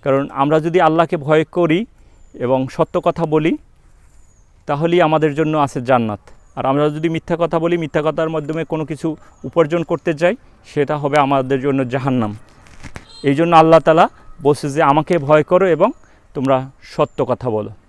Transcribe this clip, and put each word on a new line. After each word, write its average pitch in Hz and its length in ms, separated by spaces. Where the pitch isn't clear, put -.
কারণ 135 280
আমরা 143 300
যদি 165 200
আল্লাহকে 165 360
ভয় 156 280
করি 175 420
এবং 131 340
সত্য - 320
কথা 170 260
বলি, 156 300
তাহলেই 170 360
আমাদের 156 320
জন্য 156 240
আছে 143 220
জান্নাত। 117 400
আর 131 100
আমরা 143 240
যদি 156 180
মিথ্যা 165 300
কথা 165 200
বলি, 170 180
মিথ্যা 156 280
কথার 160 240
মাধ্যমে 156 360
কোনো 156 220
কিছু 156 300
উপার্জন 160 380
করতে 165 320
যাই, 175 220
সেটা 147 340
হবে 143 200
আমাদের 135 420
জন্য 135 280
জাহান্নাম। 127 480
এই 143 120
জন্য 170 220
আল্লাহ 160 240
তাআলা 165 280
বলছে 143 280
যে, 143 120
"আমাকে 151 360
ভয় 151 240
করো 180 260
এবং 170 220
তোমরা 135 360
সত্য - 420
কথা 123 260
বলো।" 107 200